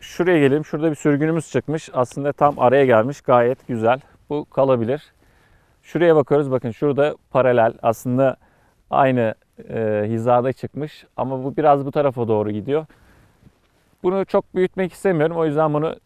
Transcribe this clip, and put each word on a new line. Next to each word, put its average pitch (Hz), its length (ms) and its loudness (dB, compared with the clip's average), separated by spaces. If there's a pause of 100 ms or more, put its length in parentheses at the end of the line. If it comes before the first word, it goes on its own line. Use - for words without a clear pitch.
şuraya 175 380 0
gelelim. 143 260 2
Şurada 156 260 -4
bir 147 60 -4
sürgünümüz 156 540 -2
çıkmış. 147 420 -6
Aslında 139 400 -4
tam 143 260 0
araya 131 280 4
gelmiş. 120 340 2
Gayet 123 480 0
güzel. 120 320 0 (300)
Bu 147 140 -6
kalabilir. 131 680 -2 (720)
Şuraya 165 340 2
bakıyoruz. 143 340 0
Bakın 127 200 -2
şurada 147 460 -2 (140)
paralel. 123 520 2
Aslında 123 540 0 (540)
aynı, 127 440 0 (340)
e, 107 380 -4
hizada 120 460 0
çıkmış. - 540 -14 (100)
Ama 131 280 -6
bu 135 120 -10
biraz 143 300 2
bu 135 60 -8
tarafa 127 360 -2
doğru 107 220 0
gidiyor. 131 360 -4 (1160)
Bunu 190 240 -2
çok - 280 -4
büyütmek 185 380 -2
istemiyorum. 170 440 -2
O 165 100 -2
yüzden 151 280 0
bunu 151 320 -4